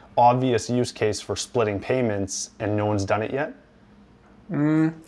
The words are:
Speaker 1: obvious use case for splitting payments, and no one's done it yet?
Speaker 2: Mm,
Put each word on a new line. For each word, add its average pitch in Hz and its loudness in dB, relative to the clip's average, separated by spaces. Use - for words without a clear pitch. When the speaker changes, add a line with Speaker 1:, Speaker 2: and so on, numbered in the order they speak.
Speaker 1:
obvious 123 4
use 120 0
case 107 -2
for 101 -6
splitting 104 0
payments, 107 -2
and 104 -2
no 104 0
one's 104 0
done 104 0
it 110 -6
yet? 147 -4
Speaker 2:
Mm, 156 2